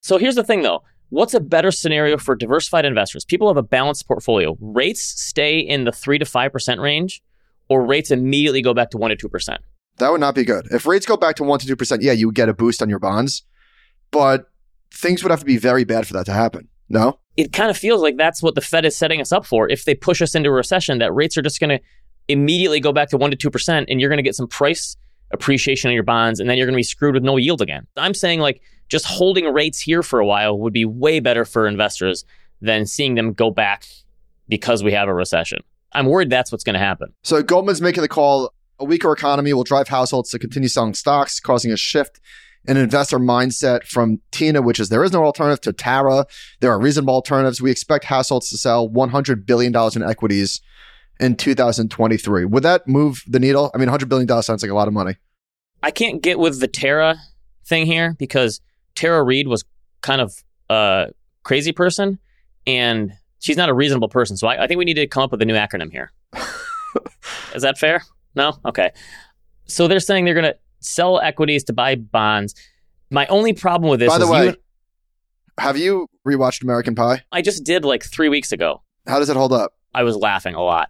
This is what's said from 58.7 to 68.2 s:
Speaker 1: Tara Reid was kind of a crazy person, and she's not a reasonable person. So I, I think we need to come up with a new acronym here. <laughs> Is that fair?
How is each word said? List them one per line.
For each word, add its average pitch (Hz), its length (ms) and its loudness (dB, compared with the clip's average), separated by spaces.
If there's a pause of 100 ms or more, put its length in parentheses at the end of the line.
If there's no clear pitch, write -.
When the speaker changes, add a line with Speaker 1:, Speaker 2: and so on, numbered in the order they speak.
Speaker 1:
Tara 165 280 2
Reid 135 260 2
was 117 160 -2 (380)
kind 135 180 0
of 107 140 -4 (340)
a 98 400 2 (340)
crazy 147 300 -2
person, 190 460 -2 (480)
and 117 460 0 (260)
she's - 180 -2
not 175 120 0
a 135 60 2
reasonable 131 340 0
person. 107 280 0
So 110 100 -2
I, 117 180 0
I - 20 -2
think 175 120 -2
we 180 60 0
need 165 100 -2
to 147 120 0
come 139 160 -2
up 131 80 -2
with 110 120 -4
a 110 40 2
new 110 80 0
acronym 101 360 -4
here. 65 220 -14 (100)
<laughs> - 1300 -12
Is 120 80 -8
that 135 160 0
fair? 165 240 0 (320)